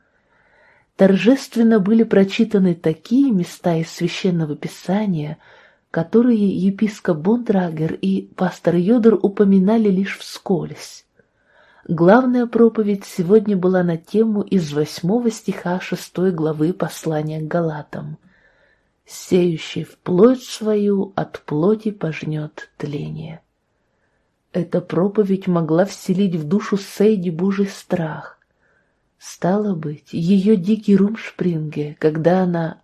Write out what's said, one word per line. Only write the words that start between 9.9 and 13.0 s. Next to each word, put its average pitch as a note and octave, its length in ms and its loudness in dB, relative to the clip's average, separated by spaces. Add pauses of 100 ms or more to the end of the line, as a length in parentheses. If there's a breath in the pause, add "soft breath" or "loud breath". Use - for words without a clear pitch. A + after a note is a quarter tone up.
вскользь. - 880 -8 (840 soft breath)
Главная A#3 580 4
проповедь A3 580 2